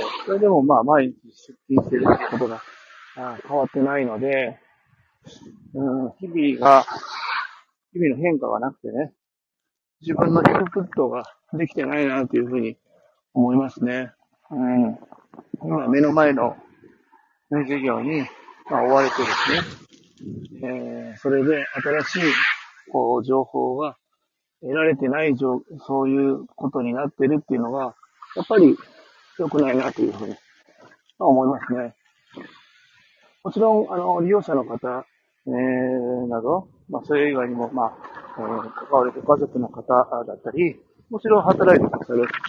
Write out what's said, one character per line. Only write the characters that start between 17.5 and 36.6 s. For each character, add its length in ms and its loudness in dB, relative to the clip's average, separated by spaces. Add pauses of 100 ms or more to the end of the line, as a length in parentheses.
授 160 -4
業 220 0
に、 200 -2 (480)
ま 100 0
あ、 40 2
追 40 2
わ 160 6
れ 60 2
て 80 -6
で 60 0
す 280 0
ね。 1160 -8 (420)
え 60 -16
ー、 20 -20
そ 120 -4
れ 140 2
で 300 0
新 320 -2
し 140 -4
い、 140 2 (580)
こ 260 0
う、 80 -2
情 180 2
報 320 -4
が 220 -6 (640)
得 120 -6
ら 120 0
れ 100 2
て 140 -2
な 160 0
い 100 2
状-、 260 -2 (240)
そ 180 -2
う 60 0
い 200 2
う 160 -4 (100)
こ 140 -6
と 120 -4
に 120 -4
な 120 -4
っ 60 -8
て 160 0
る 140 2
っ 40 -14
て 80 -6
い 40 0
う 40 -2
の 100 -6
が、 240 -6 (400)
や 80 -6
っ 40 -16
ぱ 100 2
り 200 8 (600)
良 100 -4
く 120 0
な 100 0
い 60 0
な 140 -2
と 100 -6
い 80 0
う 20 -4
ふ 140 -10
う 20 -10
に、 80 -10 (840)
ま 80 -4
あ、 40 4
思 160 4
い 20 2
ま 180 -4
す 80 -4
ね。 220 -6 (1500)
も 80 -8
ち 80 -2
ろ 220 6
ん、 100 -4
あ 60 -6
の、 240 0
利 80 2
用 120 4
者 120 -4
の 100 2
方、 420 -8 (420)
え 20 -4
ー、 800 -2
な 120 -4
ど、 260 -2 (220)